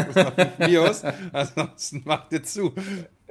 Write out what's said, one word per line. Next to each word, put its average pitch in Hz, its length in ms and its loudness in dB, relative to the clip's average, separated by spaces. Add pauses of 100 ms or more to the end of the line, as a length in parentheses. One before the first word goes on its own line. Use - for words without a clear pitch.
guckst - 120 -6
du 190 60 8
nach 131 120 0
fünf - 240 2
Mios, 170 460 4
<laughs> 175 280 -6
ansonsten 139 720 -6
macht 147 280 -4
ihr 156 100 -2
zu. 202 320 -4 (560)